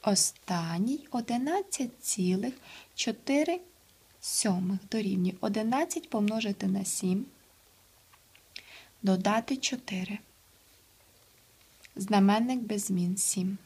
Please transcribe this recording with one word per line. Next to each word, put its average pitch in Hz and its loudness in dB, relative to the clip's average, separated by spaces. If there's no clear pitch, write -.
останній — 190 0
одинадцять 254 -4
цілих 190 0
чотири 294 0
сьомих 190 0
дорівнює. 190 0
Одинадцять 233 -2
помножити 214 0
на 190 0
сім, 190 0
додати 208 2
чотири. 202 -6
Знаменник 208 4
без 208 -2
змін — 180 0
сім. 190 0